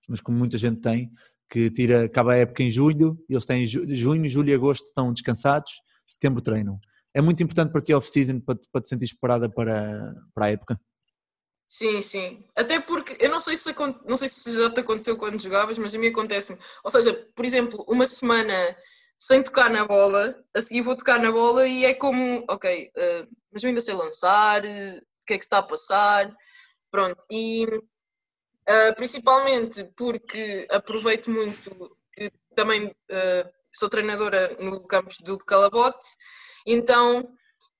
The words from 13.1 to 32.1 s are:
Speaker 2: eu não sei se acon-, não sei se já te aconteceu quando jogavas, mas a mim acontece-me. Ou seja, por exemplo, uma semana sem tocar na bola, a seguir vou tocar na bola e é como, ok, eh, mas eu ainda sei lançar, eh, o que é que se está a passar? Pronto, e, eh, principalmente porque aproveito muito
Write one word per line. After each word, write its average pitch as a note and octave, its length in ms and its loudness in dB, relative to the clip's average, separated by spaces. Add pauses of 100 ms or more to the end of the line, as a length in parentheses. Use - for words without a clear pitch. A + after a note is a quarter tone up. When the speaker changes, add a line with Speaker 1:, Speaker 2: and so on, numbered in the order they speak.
Speaker 2:
eu C#4 80 4
não D#4+ 120 0
sei - 180 -2
se - 100 -6
acon-, C#4+ 400 -6
não A#3+ 80 0
sei C4 140 -4
se - 260 -10
já A3+ 140 2
te A#3 100 0
aconteceu A3+ 380 -4
quando G#3+ 200 -6
jogavas, G3+ 380 0
mas G#3+ 180 -6
a A3 40 -6
mim A3+ 80 0
acontece-me. G#3 520 -2 (240)
Ou G3+ 80 -8
seja, A#3 220 6 (240)
por A#3+ 80 -4
exemplo, A#3+ 420 -2
uma B3 200 4
semana G#3+ 680 0 (440)
sem C4 240 4
tocar C4 260 2
na G#3+ 160 0
bola, G3+ 500 4 (200)
a A3+ 80 0
seguir A3+ 200 -4
vou B3+ 140 -2
tocar B3 240 2
na A3+ 120 2
bola A#3+ 340 4
e B3+ 180 0
é B3+ 80 4
como, B3+ 560 -2
ok, F#3 480 -4
eh, E3+ 300 -2 (260)
mas G#3 120 -10
eu B3+ 40 0
ainda A#3 120 0
sei G#3+ 140 -6
lançar, G3+ 680 2
eh, G3+ 340 -12
o - 280 -20
que G#3+ 80 -2
é G3 40 -4
que G3+ 60 -10
se - 20 -18
está G#3 120 2
a - 40 2
passar? G3+ 680 0 (560)
Pronto, F#3 400 -2
e, A3+ 380 -4 (1000)
eh, A3 260 4
principalmente B3 920 0 (120)
porque A3 760 -8
aproveito A3 600 -2
muito G3+ 680 -8 (160)